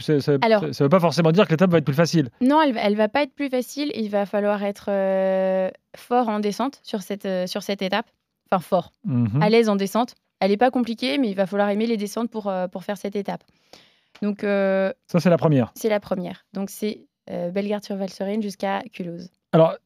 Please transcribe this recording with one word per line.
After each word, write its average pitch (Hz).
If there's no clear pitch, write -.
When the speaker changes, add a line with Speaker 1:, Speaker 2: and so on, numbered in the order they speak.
Speaker 1:
ça, 151
ça, 147
Speaker 2:
Alors 220
Speaker 1:
ça 127
veut 143
pas 175
forcément 160
dire 185
que -
l'étape 180
va 170
être 147
plus 143
facile. » 156
Speaker 2:
Non, 277
elle, 269
elle 208
va 214
pas 285
être 294
plus 285
facile. 262
Il 214
va 202
falloir 208
être, 202
euh, 190
fort 240
en 214
descente 208
sur 208
cette, 202
euh, 185
sur 196
cette 202
étape. 202
Enfin, 190
fort. -
Speaker 1:
Mhm. 123
Speaker 2:
À 214
l'aise 226
en 202
descente. 196
Elle 196
est 202
pas 240
compliquée, 254
mais 254
il 190
va 196
falloir 202
aimer 208
les 233
descentes 220
pour, 214
euh, 185
pour 185
faire 202
cette 202
étape. 196
Donc, 202
euh, 196
Speaker 1:
Ça, 175
c'est 185
la 170
première. 139
Speaker 2:
c'est -
la 208
première. 180
Donc, 190
c'est, -
euh, 175
Bellegarde-sur-Valserine 202
jusqu'à 196
Culose. 175
Speaker 1:
Alors, 165